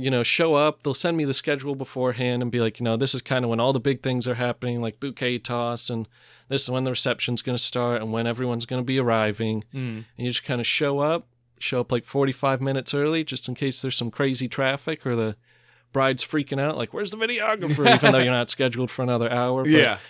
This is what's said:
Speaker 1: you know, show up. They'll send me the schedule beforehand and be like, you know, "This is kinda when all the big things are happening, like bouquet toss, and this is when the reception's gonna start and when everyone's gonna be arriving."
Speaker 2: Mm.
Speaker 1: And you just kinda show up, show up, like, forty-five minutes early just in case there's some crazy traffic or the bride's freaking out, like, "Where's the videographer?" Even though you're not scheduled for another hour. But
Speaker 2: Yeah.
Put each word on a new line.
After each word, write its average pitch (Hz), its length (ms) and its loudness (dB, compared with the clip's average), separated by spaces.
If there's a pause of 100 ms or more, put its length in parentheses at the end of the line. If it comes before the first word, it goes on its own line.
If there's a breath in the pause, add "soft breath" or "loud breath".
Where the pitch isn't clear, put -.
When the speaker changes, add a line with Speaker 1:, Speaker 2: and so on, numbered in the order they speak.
Speaker 1:
you 131 80 0
know, 123 140 2
show 160 320 4
up. 147 260 4
They'll 139 140 -2
send 170 200 0
me 160 80 0
the 135 120 0
schedule 139 400 -4
beforehand 123 680 -2
and 120 100 -2
be 120 80 0
like, 113 200 0
you 120 40 -2
know, 113 140 2
"This 127 160 2
is 127 80 -4
kinda 127 260 0
when 117 120 0
all 131 140 4
the 131 60 0
big 131 220 0
things 127 260 -2
are 127 60 0
happening, 120 480 -2
like 113 180 -6
bouquet 127 380 -2
toss, 120 540 -4
and 113 160 -4 (420 soft breath)
this 135 140 0
is - 80 -6
when 131 120 0
the 131 60 -2
reception's 123 540 -2
gonna 123 160 -2
start 120 420 0
and 110 100 -6
when 113 140 -2
everyone's 117 400 -2
gonna 127 160 -4
be 131 160 -2
arriving." 110 760 2
Speaker 2:
Mm. 127 260 -8
Speaker 1:
And 110 280 -10
you 123 60 -2
just - 120 -4
kinda 123 200 -2
show 143 340 0
up, 156 300 0 (320)
show - 220 -2
up, 123 100 -8
like, 120 140 0
forty-five 135 540 0
minutes 135 360 -2
early 156 280 0
just - 240 -8
in 123 60 -6
case 135 300 -4
there's 131 120 -4
some 120 140 -2
crazy 131 380 0
traffic 139 580 -2
or 123 100 0
the 110 200 0 (580)
bride's 135 320 2
freaking 143 340 -2
out, 147 160 0
like, 117 160 -4
"Where's 202 200 -4
the 214 60 -8
videographer?" 214 760 2
Even - 180 6
though 131 60 6
you're 127 160 4
not 120 160 0
scheduled 127 400 0
for - 140 -6
another 117 280 0
hour. 123 300 0
But 135 120 2
Speaker 2:
Yeah. 123 240 6 (120 loud breath)